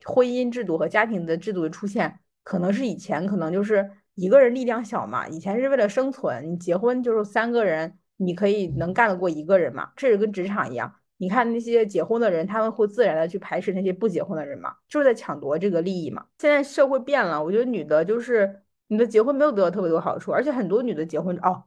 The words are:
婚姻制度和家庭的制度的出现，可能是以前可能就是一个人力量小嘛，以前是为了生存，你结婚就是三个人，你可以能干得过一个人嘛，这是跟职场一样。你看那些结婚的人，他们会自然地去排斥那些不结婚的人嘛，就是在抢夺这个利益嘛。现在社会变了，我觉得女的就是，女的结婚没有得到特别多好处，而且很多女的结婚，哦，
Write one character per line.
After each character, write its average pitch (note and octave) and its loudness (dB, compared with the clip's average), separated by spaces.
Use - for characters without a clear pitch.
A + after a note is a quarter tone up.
婚 B3+ 4
姻 B3 0
制 A#3+ -6
度 E3 0
和 E3 0
家 G#3+ 2
庭 G3 -4
的 E3 -2
制 F#3+ -6
度 F3 -2
的 D#3 -2
出 G3 -8
现， G3+ -2
可 F#3 -4
能 F3 0
是 B3+ -2
以 G3 -4
前 D#3 -4
可 G3+ -2
能 D#3+ -2
就 G3 0
是 G#3 0
一 F#3 -4
个 C4+ 8
人 A#3+ 6
力 B3+ -4
量 A#3+ -2
小 G3+ -6
嘛， A2+ -4
以 D#3+ -10
前 G3+ -4
是 C4+ 0
为 C4+ 2
了 G#3 2
生 C4 -2
存， D3 -6
你 F3 -4
结 F3 -2
婚 B3 0
就 A#3 0
是 G#3 2
三 A3 -2
个 A#3 2
人， D#3+ -2
你 F3+ -2
可 G3+ 0
以 G3+ 0
能 E3+ -2
干 A#3 4
得 F#3+ 0
过 F3+ -2
一 D3+ -4
个 F#3+ 4
人 D3 0
嘛， F#2+ -8
这 C4+ 0
是 G#3 6
跟 G#3+ 0
职 F#3 -4
场 G3 -4
一 B2 -8
样。 A#2 -6
你 F#3 -4
看 A#3 2
那 A#3 -4
些 A#3 2
结 F#3+ -2
婚 A3+ 0
的 A3+ 2
人， E3 0
他 G#3 -4
们 A3 0
会 A3 0
自 G#3 2
然 D#3+ 2
地 D#3+ 2
去 F3+ -6
排 E3+ -6
斥 G3 -4
那 F#3 -2
些 F#3+ 0
不 G#3+ -2
结 D#3+ -2
婚 E3+ -6
的 D3 -6
人 C#3 -10
嘛， - -10
就 D4 -2
是 C#4+ 4
在 A#3+ 6
抢 D3+ -8
夺 C#3+ -2
这 G3 0
个 E3 2
利 F3+ -4
益 C#3+ -6
嘛。 - -12
现 D4+ 2
在 C#4+ 4
社 C#4+ 2
会 C4 2
变 C4+ 0
了， D3+ 0
我 D#3 -4
觉 G3+ 2
得 A#3+ 4
女 A#3+ -4
的 D3+ 2
就 G#3+ 0
是， A3 0
女 G#3+ 0
的 A#3 4
结 G#3+ 4
婚 C#4 2
没 C#4 2
有 D4+ 4
得 G3+ 2
到 E3+ 4
特 G3 -4
别 E3 0
多 D#3+ 4
好 E3 -2
处， - -4
而 A3+ 2
且 D4 0
很 A#3+ -2
多 A3 2
女 A3+ -4
的 D#3 -4
结 E3 -4
婚， F3 -4
哦， F#3 0